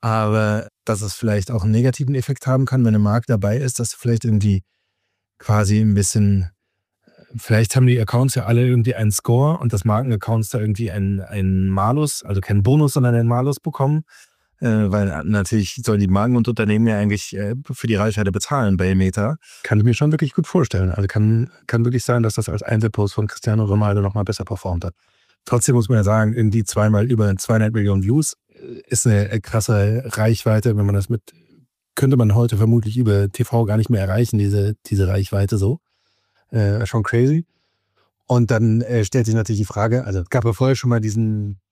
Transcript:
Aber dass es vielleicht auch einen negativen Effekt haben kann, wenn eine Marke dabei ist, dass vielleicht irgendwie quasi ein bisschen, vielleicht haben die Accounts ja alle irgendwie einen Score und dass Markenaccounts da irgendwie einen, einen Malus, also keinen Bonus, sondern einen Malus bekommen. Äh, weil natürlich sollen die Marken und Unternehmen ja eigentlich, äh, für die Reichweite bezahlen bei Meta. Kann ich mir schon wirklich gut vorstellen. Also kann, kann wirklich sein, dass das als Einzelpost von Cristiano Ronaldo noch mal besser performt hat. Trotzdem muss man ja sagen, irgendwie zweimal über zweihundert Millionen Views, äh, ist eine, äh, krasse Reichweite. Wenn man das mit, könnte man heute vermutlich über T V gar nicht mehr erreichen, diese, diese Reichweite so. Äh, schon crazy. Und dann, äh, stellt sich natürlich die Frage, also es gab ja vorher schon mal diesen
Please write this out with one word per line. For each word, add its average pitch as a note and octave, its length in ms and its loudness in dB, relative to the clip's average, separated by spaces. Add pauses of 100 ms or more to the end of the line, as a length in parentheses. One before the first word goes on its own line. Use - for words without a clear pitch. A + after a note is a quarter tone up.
Aber G#2+ 680 0 (160)
dass G#2+ 160 -2
es G2+ 140 -6
vielleicht G#2 360 -2
auch A2+ 120 -4
einen G#2+ 100 0
negativen B2+ 420 0
Effekt C3 320 -6
haben C3 200 0
kann, C3 160 0
wenn A#2 60 4
eine G#2+ 100 4
Marke G#2 280 2
dabei G#2 300 0
ist, C3 240 -4
dass A#2 140 -6
vielleicht A#2 320 -2
irgendwie G#2 360 2 (760)
quasi G#2+ 420 2
ein G#2+ 140 2
bisschen, G2+ 560 0 (840)
vielleicht A2 380 0
haben B2+ 120 4
die B2 120 4
Accounts A#2+ 360 0
ja B2+ 100 -2
alle A#2+ 220 2
irgendwie A#2+ 280 2
einen G#2 180 0
Score C#3 460 0
und A#2+ 140 -4
dass F#2+ 120 -4
Markenaccounts A2 680 0
da A#2 100 -4
irgendwie G#2+ 300 -2
einen, G2 300 -2
einen F#2+ 500 0
Malus, A#2+ 520 0
also G2 200 -2
keinen G2+ 200 0
Bonus, C#3 300 4
sondern B2 220 2
einen A#2 140 2
Malus B2+ 320 -2
bekommen. D3+ 440 -2 (560)
Äh, G#2+ 320 2
weil F#2+ 320 -2
natürlich G2+ 600 -2
sollen G#2 160 2
die G2+ 60 2
Marken G#2 300 2
und A#2 120 2
Unternehmen A2 380 2
ja A2 120 2
eigentlich, G#2 360 -2
äh, G#2 200 -6 (160)
für B2+ 160 -10
die A2 100 0
Reichweite G2+ 340 0
bezahlen G2+ 460 0
bei F#2 180 0
Meta. G2+ 420 0 (260)
Kann - 160 0
ich G#2+ 60 2
mir A#2 100 4
schon D3 180 0
wirklich D#3 220 -2
gut D#3 120 -2
vorstellen. F#2+ 440 0
Also G2 180 -2
kann, A2+ 420 0 (160)
kann A#2 180 0
wirklich A#2+ 200 0
sein, A#2+ 180 2
dass A2 120 0
das A2 140 -4
als G2+ 140 -4
Einzelpost G#2+ 520 0
von G#2+ 120 -2
Cristiano A2 380 -2
Ronaldo G#2 360 2
noch G2 140 -2
mal G#2+ 80 -2
besser G2+ 220 -4
performt F#2 400 -6
hat. F2+ 100 -8 (500)
Trotzdem B2 300 0
muss A#2 140 2
man B2+ 80 2
ja G#2 80 2
sagen, A2 300 2
irgendwie A2 300 0
zweimal G#2+ 460 2
über G#2+ 260 2
zweihundert A2 380 0
Millionen G2+ 300 0
Views, C#3+ 320 0 (120)
äh, - 380 -18
ist - 200 -2
eine, G#2 240 2
äh, G#2+ 100 -4
krasse A2 680 0
Reichweite. A2 680 0
Wenn G#2 100 0
man G2+ 80 0
das G2 140 -2
mit, A2+ 120 -4 (760)
könnte C3+ 200 2
man A2 180 4
heute A#2 220 2
vermutlich A2 400 2
über G2+ 340 2
T - 140 -4
V A#2 200 0
gar G#2 120 0
nicht A2 140 0
mehr A2+ 100 2
erreichen, G#2 380 0
diese, G2+ 380 0 (100)
diese G2 220 0
Reichweite G2 500 0
so. G#2 220 -2 (720)
Äh, G#2+ 360 0
schon A#2 160 -2
crazy. C3+ 420 2 (840)
Und A#2+ 240 2
dann, A2+ 300 2
äh, A#2 240 -2
stellt A#2 220 0
sich A2 80 0
natürlich A2 260 -2
die G#2 60 -2
Frage, A2+ 380 -2
also G2 160 -4
es F2 100 -8
gab A#2+ 140 0
ja A2+ 80 2
vorher C3 240 0
schon B2 140 -2
mal A#2 100 2
diesen G#2+ 600 -4 (120)